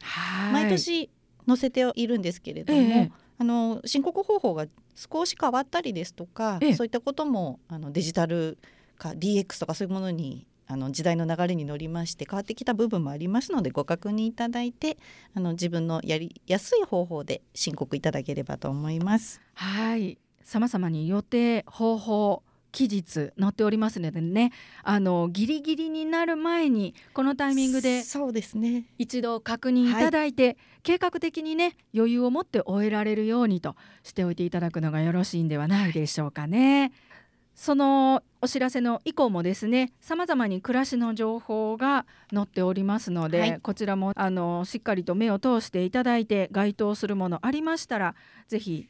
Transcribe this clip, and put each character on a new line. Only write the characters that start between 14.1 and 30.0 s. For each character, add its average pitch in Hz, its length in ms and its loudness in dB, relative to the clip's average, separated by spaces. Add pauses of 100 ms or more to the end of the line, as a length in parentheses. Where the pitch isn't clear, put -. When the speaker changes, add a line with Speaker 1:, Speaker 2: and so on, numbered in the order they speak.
Speaker 2:
認 214 160 0
い 226 60 -2
た 233 160 -4
だ 240 140 -4
い 240 80 -4
て、 302 280 -4 (360)
あ 196 60 -4
の、 175 120 0
自 175 160 -2
分 165 200 -2
の 165 160 -2
や 156 120 0
り 165 300 -10
や 190 140 2
す - 200 0
い 392 40 2
方 180 220 0
法 156 180 -6
で - 180 -6 (120)
申 - 200 -4
告 - 220 -4
い 135 40 -4
た 156 120 0
だ 143 100 -4
け 139 140 -6
れ 139 80 -4
ば 139 120 -8
と 139 140 -6
思 143 180 -4
い 160 120 -2
ま 202 180 2
す。 - 220 -8 (140)
Speaker 1:
は 208 420 -4
い。 196 220 -6 (260)
様 226 260 0
々 185 180 0
に 160 200 -2
予 196 140 0
定、 233 440 2
方 226 320 0
法、 208 440 2 (280)
期 - 160 2
日 202 160 0 (100)
載 147 200 -4 (160)
っ 202 40 2
て 220 120 0
お 208 60 4
り 214 80 2
ま 214 120 2
す 208 80 -6
の 160 140 -4
で 165 80 -4
ね、 208 320 2 (320)
あ 202 160 2
の、 175 280 2
ギ 196 200 -2
リ 302 120 -2
ギ 311 140 -2
リ 320 160 -4
に 311 160 -4
な 330 180 0
る 330 120 0
前 330 340 2
に 208 240 0 (200)
こ 269 100 0
の 277 100 2
タ 277 160 0
イ 269 60 2
ミ 262 100 2
ン 254 60 2
グ 262 80 2
で 247 220 2
Speaker 2:
そ 277 260 -4
う 247 40 -4
で 220 100 -2
す - 140 -10
ね。 233 280 0 (120)
Speaker 1:
一 247 260 -4
度 233 180 -2
確 233 300 -4
認 247 200 6
い - 20 4
た 302 200 4